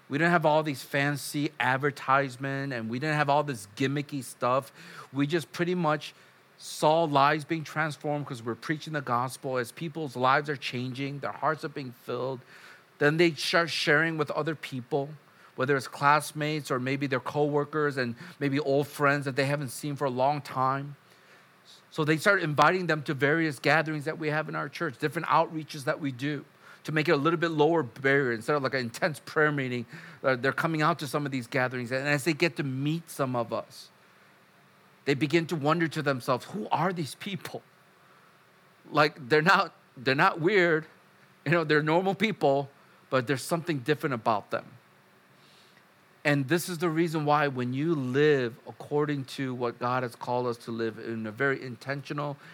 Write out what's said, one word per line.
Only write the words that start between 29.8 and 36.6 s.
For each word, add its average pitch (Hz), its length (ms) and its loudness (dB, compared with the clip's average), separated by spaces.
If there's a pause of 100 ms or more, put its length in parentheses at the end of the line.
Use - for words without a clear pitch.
uh, 131 140 2
they're 127 160 2
coming 160 300 0
out 160 160 2
to 151 80 -8
some 147 180 -2
of 139 80 -4
these 127 140 -4
gatherings. 127 440 -2
And 131 160 -2
as 147 180 2
they 165 100 2
get 165 220 2
to 170 60 -2
meet 143 480 -2
some 131 240 -2
of 117 160 -2
us, - 380 -8 (1160)
they 139 80 2
begin 156 320 2
to 180 100 -4
wonder 156 320 2
to 156 140 -6
themselves, 131 440 -2
"Who 214 220 -8